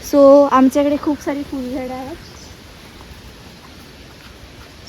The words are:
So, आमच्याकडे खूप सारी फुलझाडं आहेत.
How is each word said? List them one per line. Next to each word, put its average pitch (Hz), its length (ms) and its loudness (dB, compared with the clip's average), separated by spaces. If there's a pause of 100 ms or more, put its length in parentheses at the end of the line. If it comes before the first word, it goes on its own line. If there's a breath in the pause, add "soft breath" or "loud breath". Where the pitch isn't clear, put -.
(120)
So, 277 400 6
आमच्याकडे 277 520 0
खूप 294 180 -6
सारी 285 220 -8
फुलझाडं 254 500 -12
आहेत. 262 220 -14 (2750)